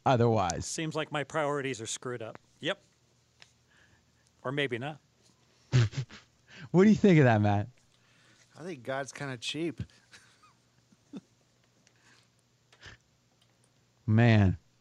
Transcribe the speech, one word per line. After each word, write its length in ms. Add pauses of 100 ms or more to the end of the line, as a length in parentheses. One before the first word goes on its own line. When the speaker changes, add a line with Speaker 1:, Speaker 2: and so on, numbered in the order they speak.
Speaker 1:
otherwise. 580
Speaker 2:
Seems 300
like 180
my 120
priorities 580
are 40
screwed 360
up. 160 (220)
Yep. 180 (1600)
Or 100
maybe 260
not. 180 (760)
Speaker 1:
<laughs> 80 (920)
What 140
do 60
you 60
think 220
of 60
that, 180
Matt? 240 (920)
Speaker 3:
I 40
think 200
God's 300
kinda 260
cheap. 440 (1300)
<laughs> 80 (2750)
Speaker 1:
Man, 500 (240)